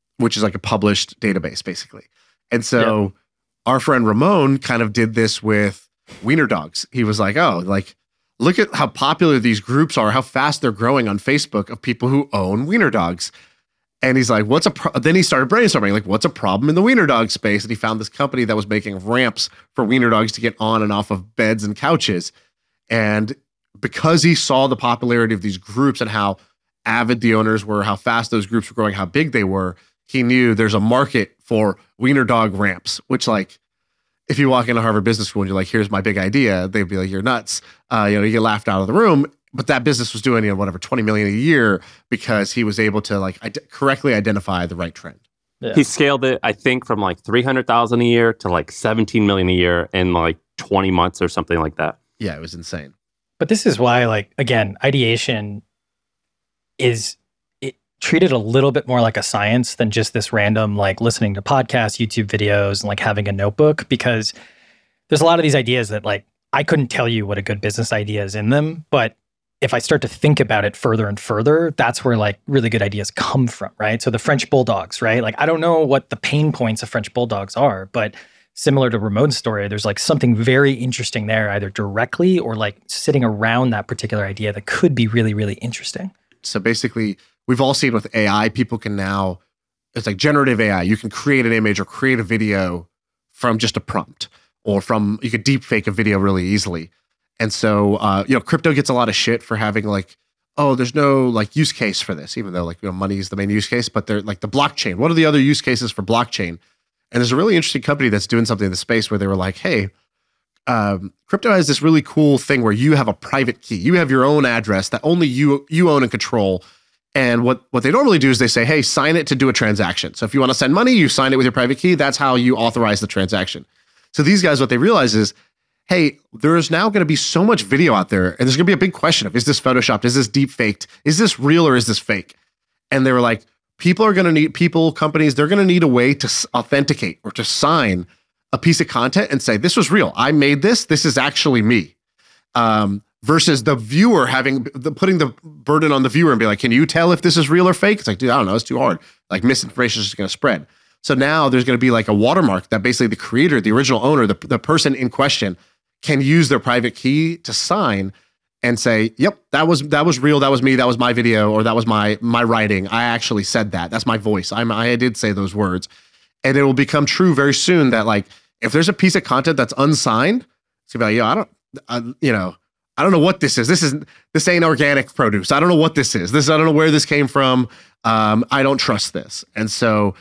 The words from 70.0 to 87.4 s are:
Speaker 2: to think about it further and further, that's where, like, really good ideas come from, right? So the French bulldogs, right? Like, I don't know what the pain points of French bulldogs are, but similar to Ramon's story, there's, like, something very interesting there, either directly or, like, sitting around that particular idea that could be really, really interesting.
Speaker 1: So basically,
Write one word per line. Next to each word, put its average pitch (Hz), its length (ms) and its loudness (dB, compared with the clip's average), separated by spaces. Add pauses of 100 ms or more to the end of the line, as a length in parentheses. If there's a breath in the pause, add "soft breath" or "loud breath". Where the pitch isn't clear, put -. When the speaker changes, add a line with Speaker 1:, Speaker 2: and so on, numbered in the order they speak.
Speaker 2:
to 113 60 -6
think 151 300 2
about 107 280 0
it 104 100 -4
further 110 320 0
and 101 100 -6
further, 147 600 0
that's 123 260 0
where, 120 140 2
like, 104 280 -2
really 131 220 0
good 110 140 0
ideas 101 280 -4
come - 360 -2
from, - 320 -8
right? 107 240 -2
So 117 80 0
the 113 80 -2
French - 320 -2
bulldogs, 110 500 0
right? 117 220 0
Like, 113 160 -4
I 151 80 0
don't 160 140 0
know 165 200 2
what 135 300 0
the - 60 -6
pain 151 360 0
points 113 300 -2
of 113 80 -12
French 110 240 -6
bulldogs 107 420 -4
are, 104 300 0
but 107 280 -4 (380 loud breath)
similar 135 380 2
to 110 80 -2
Ramon's 110 400 0
story, 104 280 -4
there's, 101 200 -6
like, 101 120 -4
something 123 380 2
very 131 380 4
interesting 120 520 -6
there, 110 220 -2
either 101 220 -4
directly 117 680 -2
or, 113 160 -4
like, 107 220 -4 (100)
sitting 139 380 -2
around 113 460 0
that 104 160 -4
particular 110 400 -6
idea 101 260 -6
that 104 140 -10
could 165 280 0
be 120 120 2
really, 110 260 0
really 104 220 -4
interesting. - 580 -10 (300)
Speaker 1:
So - 180 -6
basically, 113 560 -4 (320 soft breath)